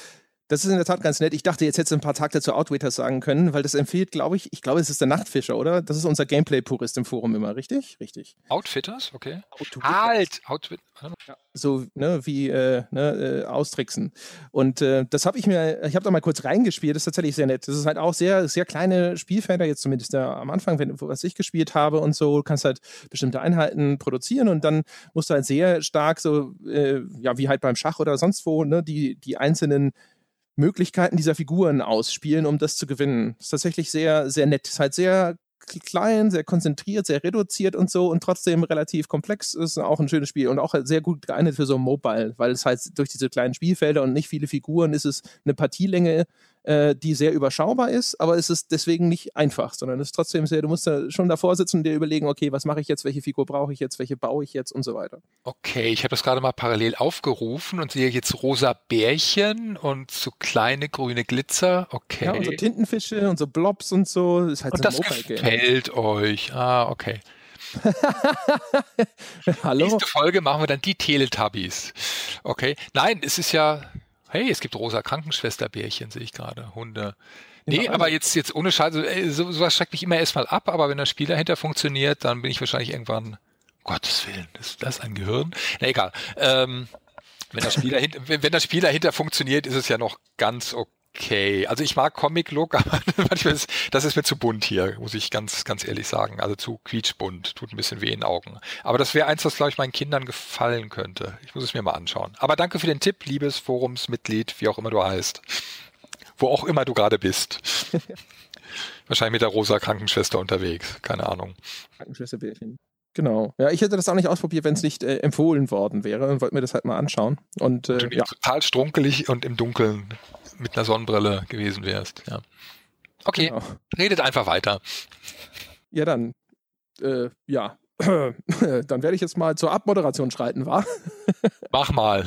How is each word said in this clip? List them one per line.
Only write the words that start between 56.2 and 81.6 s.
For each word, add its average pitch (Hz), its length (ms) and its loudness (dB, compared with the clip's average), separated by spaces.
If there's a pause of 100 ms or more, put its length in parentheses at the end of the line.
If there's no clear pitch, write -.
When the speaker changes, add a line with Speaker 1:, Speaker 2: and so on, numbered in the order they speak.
Speaker 2:
gerade 131 160 2
mal 131 140 0
parallel 113 420 0
aufgerufen 143 840 -2
und 143 100 -6
sehe 131 160 2
jetzt 123 360 -2
rosa 127 440 2
Bärchen 202 880 2
und 135 360 -6
so - 280 -6
kleine 131 480 0
grüne 123 380 -4
Glitzer. 180 680 0
Okay. - 360 -8
Speaker 1:
Ja, 180 40 0
und 196 140 -2
so 165 60 -2
Tintenfische 208 760 0
und 175 80 2
so 151 80 0
Blobs 170 460 -2
und 190 160 4
so. 175 400 2
Ist 147 160 -4
halt 135 120 -4
Speaker 2:
Und - 80 2
Speaker 1:
so 214 40 4
ein 202 60 2
Speaker 2:
das - 60 -2
Speaker 1:
Mobile-Game. 135 440 -4
Speaker 2:
gefällt 123 500 4
euch. 107 600 0
Ah, 127 360 2
okay. 107 300 -6 (540)
Speaker 1:
<laughs> - 1900 0
Hallo? 143 220 4
Speaker 2:
Nächste 208 220 2
Folge 175 340 4
machen 147 200 2
wir 156 60 2
dann 139 140 0
die 190 140 0
Teletubbies. 107 1000 0 (500)
Okay. 135 320 -2 (180)
Nein, 180 300 2
es 139 140 -2
ist 175 140 -2
ja, 151 300 2 (480)
hey, 233 200 -2
es 190 100 -2
gibt - 160 -10
rosa 113 260 -2
Krankenschwesterbärchen, 113 1080 -6
sehe 120 120 -12
ich 113 100 -14
gerade. 117 420 -14
Hunde. 110 400 -10 (500)
Nee, 165 200 0
Speaker 1:
Ja, - 80 2
Speaker 2:
aber 180 120 6
Speaker 1:
also 160 80 4
Speaker 2:
jetzt, - 220 0
jetzt 151 200 0
ohne 170 160 2
Scheiße, 156 380 2
ey, 180 200 0
so, 165 220 0
sowas 165 220 2
schreckt - 200 0
mich 160 100 -8
immer 175 140 2
erstmal 160 300 0
ab, 190 220 0
aber 160 200 2
wenn 139 80 -2
das 143 120 0
Spiel - 180 -2
dahinter 165 280 2
funktioniert, 147 720 -2